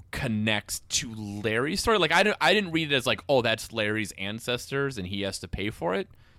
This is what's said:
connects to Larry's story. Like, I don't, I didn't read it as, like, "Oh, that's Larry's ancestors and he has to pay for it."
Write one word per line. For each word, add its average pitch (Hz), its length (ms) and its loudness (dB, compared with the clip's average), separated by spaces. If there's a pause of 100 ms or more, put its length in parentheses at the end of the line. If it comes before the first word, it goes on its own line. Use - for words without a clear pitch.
(120)
connects 107 680 -2 (100)
to 117 240 -2
Larry's 110 680 -2
story. 220 160 4
Like, 160 140 4
I 180 120 6
don't, 180 180 2
I 165 120 6
didn't 202 180 2
read 160 200 0
it 143 40 4
as, 127 100 0
like, 113 240 2
"Oh, 131 120 6
that's 113 320 0
Larry's 107 400 0
ancestors 123 840 -4
and 92 100 -6
he 98 140 -4
has 98 180 -4
to 92 80 -10
pay 101 220 -4
for 170 240 -4
it." 196 140 -2 (320)